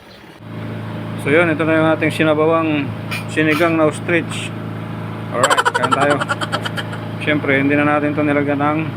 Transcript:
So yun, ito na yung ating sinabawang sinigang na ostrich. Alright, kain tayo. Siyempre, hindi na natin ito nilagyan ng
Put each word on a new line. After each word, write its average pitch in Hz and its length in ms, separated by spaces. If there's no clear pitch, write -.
So 143 80
yun, 165 200
ito 156 160
na 160 120
yung 160 160
ating 156 200
sinabawang 156 760
sinigang 160 440
na 156 120
ostrich. - 600
Alright, 123 440
kain - 200
tayo. 143 220
Siyempre, 139 320
hindi 143 160
na 147 80
natin 147 320
ito 151 80
nilagyan 143 320
ng 151 220